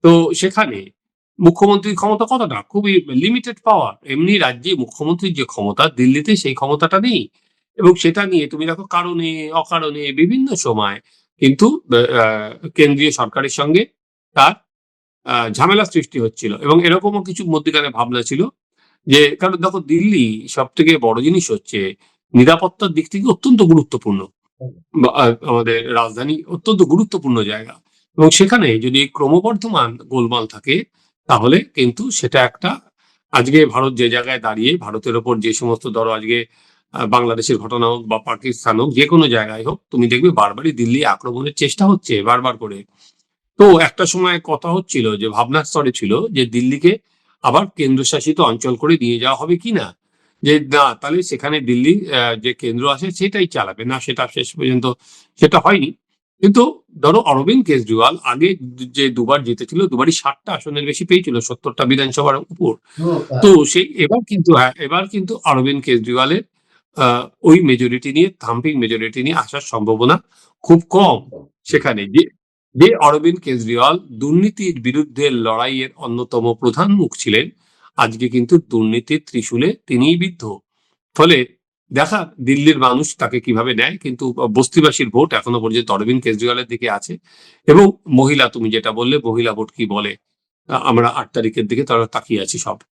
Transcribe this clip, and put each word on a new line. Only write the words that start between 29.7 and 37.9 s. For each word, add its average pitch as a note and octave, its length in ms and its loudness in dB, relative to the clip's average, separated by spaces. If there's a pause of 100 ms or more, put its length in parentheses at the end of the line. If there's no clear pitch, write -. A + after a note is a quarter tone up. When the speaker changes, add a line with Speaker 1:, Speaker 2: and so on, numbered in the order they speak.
Speaker 1:
গোলমাল A#2+ 500 -4
থাকে, C3 380 -4 (420)
তাহলে B2+ 340 4 (140)
কিন্তু C#3+ 360 -2
সেটা C3 320 0
একটা, F#3 380 -4 (520)
আজকে C#3 340 4
ভারত B2+ 280 -2
যে A#2 160 0
জায়গায় A#2+ 300 -4
দাঁড়িয়ে, A2 360 -2
ভারতের A2 400 -6
ওপর A#2 240 -2
যে A2+ 120 -2
সমস্ত A#2 360 -4
ধরো A2+ 220 -4
আজকে, A2+ 360 -4 (460)
আহ, B2 140 -6
বাংলাদেশের A#2 520 0
ঘটনা A#2 280 -4
হোক A#2 200 -2